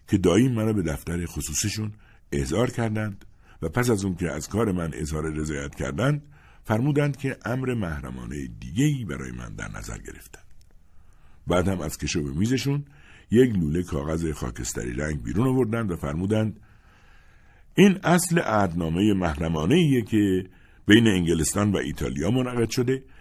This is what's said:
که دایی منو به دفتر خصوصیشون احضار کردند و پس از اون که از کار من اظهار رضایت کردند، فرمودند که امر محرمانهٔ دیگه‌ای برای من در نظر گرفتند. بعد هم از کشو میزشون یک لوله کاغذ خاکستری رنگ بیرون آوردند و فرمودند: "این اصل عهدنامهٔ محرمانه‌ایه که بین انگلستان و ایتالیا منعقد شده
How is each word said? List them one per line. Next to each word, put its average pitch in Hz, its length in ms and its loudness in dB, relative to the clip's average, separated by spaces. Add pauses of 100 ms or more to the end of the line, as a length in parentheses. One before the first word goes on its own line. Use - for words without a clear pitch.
که 104 100 2
دایی 92 300 6
منو 110 240 0
به 101 100 0
دفتر 82 440 -4
خصوصیشون 92 680 -6 (400)
احضار 78 380 0
کردند 107 540 -4 (380)
و 82 60 -4
پس 123 220 0
از 101 140 2
اون 95 100 -2
که 82 160 -4
از 73 180 -8
کار 104 240 0
من 85 220 -2
اظهار 76 380 -4
رضایت 76 420 -6
کردند، 104 480 -2 (420)
فرمودند 143 520 0
که 135 280 -6
امر 127 300 -4
محرمانهٔ 71 720 -6 (140)
دیگه‌ای 123 440 0
برای 65 280 -8
من 60 220 -12
در 52 160 -10
نظر 55 280 -12
گرفتند. - 460 -18 (1000)
بعد 87 220 2
هم 92 120 -2
از 78 180 -6
کشو 78 220 -4
میزشون 117 640 -2 (460)
یک 117 260 6
لوله 82 260 0
کاغذ 80 500 -4
خاکستری 60 600 -8
رنگ 71 300 -4
بیرون 87 240 0
آوردند 117 440 0
و 82 60 -4
فرمودند: 98 640 -2 (1120)
"این 185 280 8
اصل 165 360 2
عهدنامهٔ 92 760 2
محرمانه‌ایه 90 880 2
که 98 480 2 (360)
بین 113 220 8
انگلستان 90 640 2
و 90 40 2
ایتالیا 69 540 -2
منعقد 123 400 0
شده 131 340 0 (160)